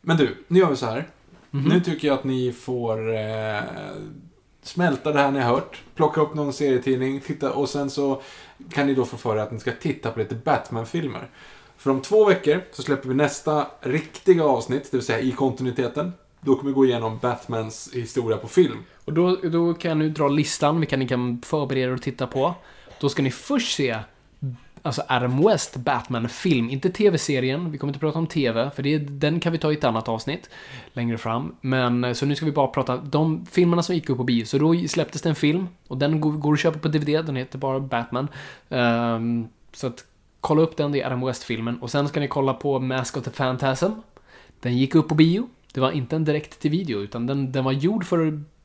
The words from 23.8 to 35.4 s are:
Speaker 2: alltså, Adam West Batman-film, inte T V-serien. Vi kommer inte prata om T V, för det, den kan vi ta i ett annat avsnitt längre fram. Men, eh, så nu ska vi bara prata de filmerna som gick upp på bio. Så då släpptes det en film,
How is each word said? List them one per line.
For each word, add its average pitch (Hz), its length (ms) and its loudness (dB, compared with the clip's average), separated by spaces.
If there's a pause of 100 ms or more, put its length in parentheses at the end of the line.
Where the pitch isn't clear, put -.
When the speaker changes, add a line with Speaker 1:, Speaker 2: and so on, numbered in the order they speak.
Speaker 2:
alltså, 139 260 -4
Adam 127 360 2
West 202 320 2
Batman-film, 123 960 0
inte 135 200 -2
T 202 200 4
V-serien. 147 640 0
Vi 147 60 -8
kommer 143 160 -4
inte 139 60 -10
prata 156 200 -2
om 165 80 -2
T 139 240 0
V, 117 240 0
för 127 80 -6
det, 147 140 2
den 147 420 -2
kan 170 120 -2
vi 165 60 -2
ta 156 140 0
i 151 40 2
ett 151 80 -4
annat 113 260 0
avsnitt 117 400 -4 (440)
längre 117 240 -2
fram. 120 440 -4
Men, 123 420 0
eh, 123 100 -2
så 127 120 -2
nu 143 100 2
ska 156 100 -4
vi 151 60 0
bara 139 160 2
prata 131 300 -2
de 156 480 0
filmerna 170 380 2
som 180 120 -2
gick 160 140 -4
upp 127 80 0
på 127 60 -2
bio. 117 220 2
Så 143 120 -2
då 156 180 4 (120)
släpptes 151 340 -2
det 165 80 0
en 151 60 2
film, 160 320 2 (200)